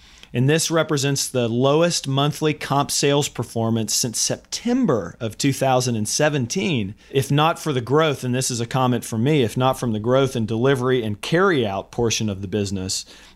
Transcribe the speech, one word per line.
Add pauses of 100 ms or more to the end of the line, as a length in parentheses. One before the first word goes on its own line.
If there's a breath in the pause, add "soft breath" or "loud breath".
(340 loud breath)
And
this
represents
the
lowest
monthly
comp
sales
performance
since
September
of
two
thousand
and
seventeen. (140 loud breath)
If
not
for
the
growth,
and
this
is
a
comment
from
me,
if
not
from
the
growth
in
delivery
and
carry-out
portion
of
the
business, (300 loud breath)